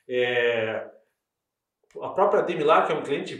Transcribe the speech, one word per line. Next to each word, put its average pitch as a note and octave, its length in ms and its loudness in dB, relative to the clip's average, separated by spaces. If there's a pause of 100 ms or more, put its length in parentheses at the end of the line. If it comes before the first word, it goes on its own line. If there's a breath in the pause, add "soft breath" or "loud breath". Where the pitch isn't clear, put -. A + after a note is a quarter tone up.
é, A#2+ 760 0 (1160)
a D#3+ 80 -6
própria G3 320 2
Demilar, E3+ 440 2
que E3 80 -2
é - 20 0
um C#3+ 80 -4
cliente - 360 -6